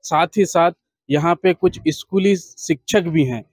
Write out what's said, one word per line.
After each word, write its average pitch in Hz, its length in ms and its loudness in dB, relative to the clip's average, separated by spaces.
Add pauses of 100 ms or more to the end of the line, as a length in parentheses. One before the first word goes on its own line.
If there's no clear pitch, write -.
साथ 160 240 0 (100)
ही 202 80 4
साथ 170 280 0 (380)
यहाँ 160 240 2
पे 180 200 0
कुछ - 340 -2
स्कूली 190 480 0
शिक्षक - 640 -4
भी 160 240 0
हैं 120 280 -6